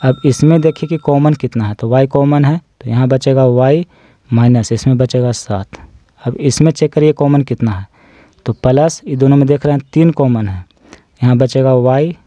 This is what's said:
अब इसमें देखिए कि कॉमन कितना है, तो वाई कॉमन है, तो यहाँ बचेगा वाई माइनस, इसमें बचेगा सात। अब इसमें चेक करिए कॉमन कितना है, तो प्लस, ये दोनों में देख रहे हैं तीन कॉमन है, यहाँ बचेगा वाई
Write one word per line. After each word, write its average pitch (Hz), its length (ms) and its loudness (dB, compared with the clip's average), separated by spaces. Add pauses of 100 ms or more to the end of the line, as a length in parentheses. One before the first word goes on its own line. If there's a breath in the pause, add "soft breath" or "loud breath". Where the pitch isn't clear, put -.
अब 131 240 -2
इसमें 151 360 2
देखिए 156 280 -2
कि 165 100 -4
कॉमन 147 360 0
कितना 120 300 -6
है, 104 80 -6
तो 113 160 -6
वाई 131 180 2
कॉमन 143 380 0
है, 156 140 0 (200)
तो 120 100 -12
यहाँ 131 180 0
बचेगा 131 400 0
वाई 131 380 2 (440 soft breath)
माइनस, 117 420 2
इसमें 120 260 0
बचेगा 123 360 -2
सात। - 460 -10 (420)
अब 123 160 -6
इसमें 151 340 0
चेक 156 220 -2
करिए 151 200 2
कॉमन 143 300 0
कितना 117 280 -4
है, 95 160 -8 (580 soft breath)
तो 113 100 -4
प्लस, 143 480 0
ये 147 120 -6
दोनों 135 220 2
में 143 100 2
देख 143 180 -2
रहे 147 100 0
हैं 135 80 -4 (100)
तीन 160 180 2
कॉमन 120 360 -2
है, 92 160 -8 (600 loud breath)
यहाँ 123 140 2
बचेगा 131 380 0
वाई 131 400 0 (120)